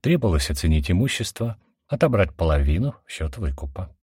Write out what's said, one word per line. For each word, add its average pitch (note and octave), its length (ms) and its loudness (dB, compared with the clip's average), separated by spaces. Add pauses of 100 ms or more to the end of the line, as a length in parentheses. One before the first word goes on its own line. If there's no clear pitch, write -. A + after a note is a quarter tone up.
Требовалось A2 480 2
оценить D#2 420 0
имущество, A2+ 640 -2 (300)
отобрать A#2 480 2
половину D#2 600 2 (100)
в - 60 -20
счёт D#2 260 -8
выкупа. D2+ 640 -8